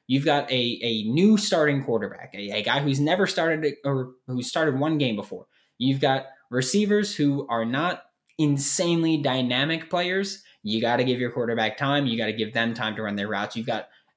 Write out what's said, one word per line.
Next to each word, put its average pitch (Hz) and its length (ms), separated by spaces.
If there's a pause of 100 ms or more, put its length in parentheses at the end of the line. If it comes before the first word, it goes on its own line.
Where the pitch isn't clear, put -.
You've 139 180
got 143 260
a, 120 320
a 113 220
new 175 320
starting 151 460
quarterback, 110 520
a, 104 240
a 107 40
guy 120 180
who's 139 200
never 175 260
started 156 480 (100)
or 131 280 (140)
who 123 160
started 151 360
one 156 180
game 127 200
before. 95 300 (300)
You've 135 240
got 135 260 (240)
receivers 202 640
who 143 340
are 113 160
not 143 400 (340)
insanely 160 800
dynamic 135 720
players. 185 520 (200)
You 110 180
gotta 120 240
give 123 160
your 123 100
quarterback 113 460
time. 143 300
You 113 120
gotta 110 140
give 110 200
them 117 220
time 110 220
to 107 60
run 101 140
their 101 120
routes. 104 280
You've 117 100
got 110 220 (280)